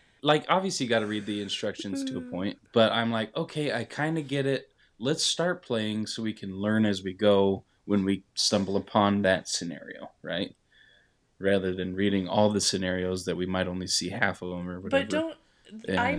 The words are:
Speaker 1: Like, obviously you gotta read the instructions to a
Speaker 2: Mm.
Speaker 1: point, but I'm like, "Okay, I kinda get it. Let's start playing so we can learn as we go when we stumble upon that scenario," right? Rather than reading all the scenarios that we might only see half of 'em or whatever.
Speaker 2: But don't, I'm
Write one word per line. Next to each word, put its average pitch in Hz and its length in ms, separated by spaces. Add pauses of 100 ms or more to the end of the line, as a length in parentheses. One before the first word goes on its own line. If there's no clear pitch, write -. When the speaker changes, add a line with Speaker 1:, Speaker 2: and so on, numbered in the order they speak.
(220)
Speaker 1:
Like, 151 260
obviously 180 380
you 113 40
gotta 110 160
read 107 200
the 104 160
instructions 101 600
to - 140
a - 20
Speaker 2:
Mm. - 20
Speaker 1:
point, 90 360 (140)
but 113 200
I'm 117 180
like, 113 260
"Okay, 135 360
I 113 120
kinda 156 380
get 139 240
it. 135 240 (280)
Let's 147 260
start 175 380
playing 107 440
so - 160
we 110 100
can 98 240
learn 107 300
as 98 160
we 95 100
go 98 520 (200)
when 101 200
we 95 200 (100)
stumble 98 420
upon 101 460
that 95 260
scenario," - 640 (120)
right? 85 340 (840)
Rather 95 340
than 92 220
reading 98 320
all 107 220
the 101 100
scenarios 92 640
that 87 100
we 90 100
might 92 220
only 92 200
see 87 220
half 98 320
of 90 160
'em 87 120
or 90 100
whatever. 98 100
Speaker 2:
But 277 200
don't, 311 260 (600)
I'm - 220